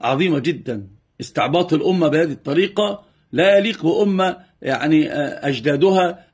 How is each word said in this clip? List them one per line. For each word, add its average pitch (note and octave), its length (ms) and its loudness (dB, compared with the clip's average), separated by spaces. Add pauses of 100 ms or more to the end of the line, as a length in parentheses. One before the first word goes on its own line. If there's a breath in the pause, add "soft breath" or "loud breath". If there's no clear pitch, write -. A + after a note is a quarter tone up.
عظيمة D3 380 0
جدًا. A#2+ 500 -6 (320)
استعباط D#3 520 -2
الأمة D#3+ 360 2
بهذه D#3 240 0
الطريقة G3+ 720 -2 (280 soft breath)
لا F#3+ 260 4
يليق G#3 240 -2
بأمة، F#3 540 0 (260 soft breath)
يعني، C#3+ 500 0
آه، C#3+ 360 -4
أجدادها E3 840 0